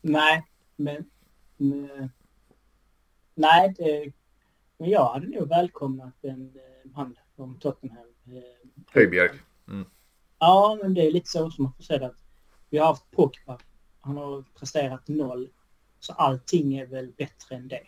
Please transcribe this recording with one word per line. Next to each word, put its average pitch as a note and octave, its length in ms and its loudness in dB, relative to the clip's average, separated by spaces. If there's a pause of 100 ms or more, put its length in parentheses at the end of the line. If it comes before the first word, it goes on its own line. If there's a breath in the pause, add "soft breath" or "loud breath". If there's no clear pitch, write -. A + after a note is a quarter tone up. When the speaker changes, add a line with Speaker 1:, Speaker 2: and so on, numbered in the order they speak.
Speaker 1:
Nej, D#3 440 2 (320)
men, D3 340 -8 (460)
men... C#3 540 -6 (1200)
Nej, E3+ 440 6
det, D3+ 340 -4 (680)
men E3 120 -4
jag C#3 220 4
hade C#3 140 -8
nog E3 220 -6
välkomnat C3+ 680 -2 (100)
en, C3 160 -10 (160)
eh, - 400 -20
man B2+ 200 -10 (200)
från C3 220 -16
Tottenham, A#2+ 480 -8 (200)
eh, - 420 -20 (260)
Speaker 2:
Höjbjerg. F2+ 360 6 (380)
Mm. G2 160 -10 (540)
Speaker 1:
Ja, G3 440 6
men F#3+ 120 -2
det E3+ 120 2
är D#3 40 4
lite F3 200 -2
så D#3+ 200 -4
som D3 140 -4
man C3 100 -6
får - 80 -20
säga C3+ 240 -4
att B2 100 -14 (540)
vi D3 80 -2
har D#3 80 4
haft D3+ 240 0
Pogba. C3+ 480 0 (420)
Han C#3+ 160 -8
har C#3 280 -10 (140)
presterat C3 500 -6
noll. C3 400 -6 (520)
Så - 120 -16
allting C#3 680 0
är C3 80 -12
väl B2+ 300 -12
bättre - 400 -12
än B2 120 -16
det. B2+ 200 -12